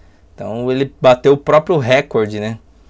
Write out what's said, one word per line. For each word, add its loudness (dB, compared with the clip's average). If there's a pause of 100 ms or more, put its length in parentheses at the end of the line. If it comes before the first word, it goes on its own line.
(360)
Então -8
ele -4
bateu 4
o 2
próprio 0
recorde, -2
né? -8 (300)